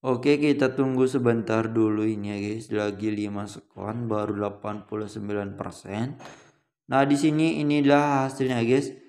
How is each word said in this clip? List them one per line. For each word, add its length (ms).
Oke, 320
kita 400
tunggu 320
sebentar 640
dulu 320
ini 320
ya 80
guys, 320
lagi 320
lima 400
sekon, 640
baru 240
delapan 480
puluh 240
sembilan 480
persen. 640
Nah, 160
di 80
sini 480
inilah 640
hasilnya 400
guys. 240